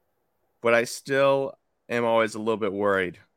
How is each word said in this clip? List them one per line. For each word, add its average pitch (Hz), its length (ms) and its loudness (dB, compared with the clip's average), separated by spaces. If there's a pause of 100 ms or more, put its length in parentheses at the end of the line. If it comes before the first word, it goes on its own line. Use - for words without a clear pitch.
(600)
but 117 140 2
I 117 100 4
still 139 720 -2 (320)
am 120 160 -2
always 113 300 2
a 110 40 -12
little 110 180 -2
bit 101 160 -2
worried 98 460 0 (180)